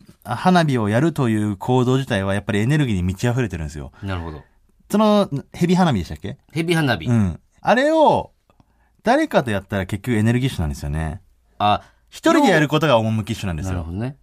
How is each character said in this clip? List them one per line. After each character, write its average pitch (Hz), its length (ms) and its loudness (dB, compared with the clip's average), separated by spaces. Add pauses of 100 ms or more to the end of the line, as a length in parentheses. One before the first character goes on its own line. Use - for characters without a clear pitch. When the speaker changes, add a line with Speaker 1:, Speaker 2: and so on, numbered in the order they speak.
(240)
Speaker 1:
花 170 400 2
火 139 140 0
を 107 100 0
や 110 140 2
る 160 100 2
と 143 160 -2
い 113 160 0
う 104 140 -2
行 127 260 0
動 127 140 2
自 135 100 -4
体 98 160 -2
は 98 100 -2
や 101 60 -2
っ - 40 -6
ぱ - 100 -6
り 101 60 0
エ 107 60 0
ネ 147 120 2
ル 143 100 0
ギ 110 60 -2
ー - 20 0
に 87 80 -2
満 92 160 -2
ち 123 100 0
溢 120 120 0
れ 110 80 -2
て 90 80 -8
る 80 80 -8
ん - 20 -8
で 73 60 -14
す 76 40 -12
よ。 71 140 -12 (100)
Speaker 2:
な 98 140 -8
る 87 60 -6
ほ 82 100 -10
ど。 73 100 -14 (480)
Speaker 1:
そ 214 80 0
の、 208 320 4 (240)
ヘ 170 140 0
ビ 180 80 4
花 175 160 4
火 104 80 0
で 82 60 -4
し - 20 -14
た 80 80 -10
っ - 20 -12
け？ 107 200 -12 (160)
Speaker 2:
ヘ 165 100 -4
ビ 165 120 0
花 139 220 0
火。 82 100 -10
Speaker 1:
う 120 40 0
ん。 104 280 0 (220)
あ 196 140 2
れ 285 160 2
を、 247 400 2 (720)
誰 285 240 2
か 180 160 2
と 120 80 -4
や 101 80 0
っ - 60 -8
た 101 120 -4
ら 92 80 -2
結 98 180 -6
局 123 120 0
エ 107 80 2
ネ 113 80 4
ル 123 80 2
ギ 135 80 0
ッ - 20 -4
シ - 80 -8
ュ 98 40 -2
な 78 60 -2
ん - 20 -4
で 71 60 -6
す - 80 -14
よ 73 60 -6
ね。 76 320 -6 (360)
Speaker 2:
あ、 104 240 0 (280)
Speaker 1:
一 - 220 0
人 302 120 4
で 254 60 6
や 165 100 4
る 147 100 2
こ 151 100 2
と 160 80 0
が 123 100 6
趣 110 360 -2
っ - 20 -8
シ - 80 -10
ュ 101 40 -4
な 90 60 -2
ん - 20 -6
で 76 80 -6
す 95 40 -6
よ。 92 60 -4
Speaker 2:
な 90 60 -4
る 85 60 -6
ほ 85 60 -10
ど 90 60 -8
ね。 127 260 -8